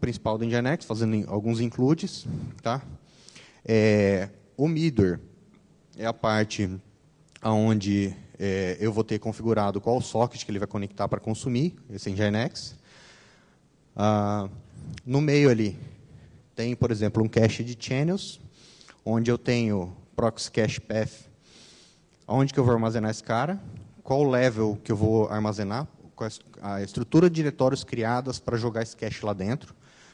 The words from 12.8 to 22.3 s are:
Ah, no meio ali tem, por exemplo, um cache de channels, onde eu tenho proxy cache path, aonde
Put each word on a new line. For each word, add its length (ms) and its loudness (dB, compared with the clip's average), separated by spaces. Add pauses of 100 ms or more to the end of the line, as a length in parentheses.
Ah, 540 0 (560)
no 160 0
meio 300 6
ali 280 2 (760)
tem, 200 -4
por 160 0
exemplo, 320 0
um 60 2
cache 340 4
de 160 -8
channels, 640 -2 (640)
onde 260 2
eu 60 4
tenho 580 0 (220)
proxy 340 -2
cache 300 0
path, 480 -4 (1000)
aonde 280 0